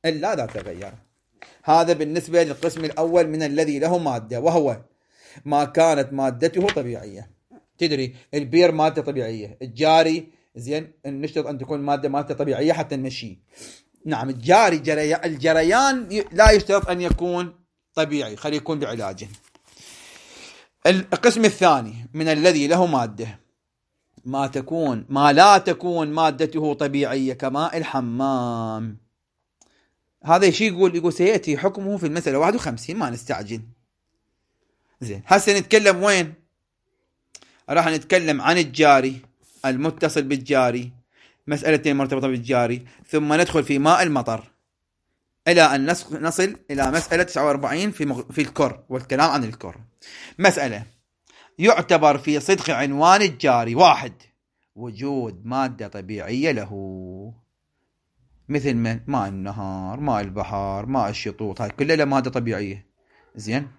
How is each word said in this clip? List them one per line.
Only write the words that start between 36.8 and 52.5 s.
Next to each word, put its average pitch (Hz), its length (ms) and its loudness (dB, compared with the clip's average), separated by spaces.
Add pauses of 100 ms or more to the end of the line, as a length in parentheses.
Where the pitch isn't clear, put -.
راح 165 180 4
نتكلم 160 540 0
عن 160 160 2
الجاري 135 640 4 (440)
المتصل 151 580 0
بالجاري، 127 680 0 (560)
مسألتين 147 480 0
مرتبطة 135 320 -2
بالجاري، 123 580 -2 (220)
ثم 151 260 0
ندخل 165 300 2
في 139 160 0
ماء 170 240 4
المطر 117 480 -4 (960)
إلى 175 140 6
أن 139 320 4
نس-، - 200 -6
نصل 170 420 -2 (160)
إلى 135 200 0
مسألة 165 320 0
تسعة 147 220 -2
وأربعين 143 460 -2
في 156 140 -6
مغ-، 127 260 -6
في 156 100 -4
الكر - 480 -2
والكلام 131 400 0
عن 143 140 -2
الكر. 107 340 -12 (600)
مسألة 143 440 0 (760)
يعتبر 160 580 4
في 147 220 -2
صدق 190 300 0